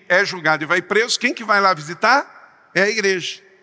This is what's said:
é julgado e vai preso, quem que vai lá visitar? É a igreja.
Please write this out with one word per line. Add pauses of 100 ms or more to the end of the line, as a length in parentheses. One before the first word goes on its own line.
é
julgado
e
vai
preso,
quem
que
vai
lá
visitar?
É
a
igreja. (220)